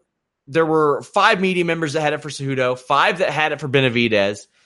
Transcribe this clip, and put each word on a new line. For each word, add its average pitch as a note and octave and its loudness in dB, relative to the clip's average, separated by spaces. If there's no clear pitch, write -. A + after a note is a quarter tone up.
There D#3+ 0
were D3+ 0
five G3+ 2
media F3+ 0
members E3 -2
that D#3 -2
had D3+ 0
it C#3+ -8
for D3+ -12
Cejudo, C3 -2
five D#3+ 0
that C#3 0
had D3+ -2
it C#3+ -8
for D3+ -8
Benavidez. A#2 2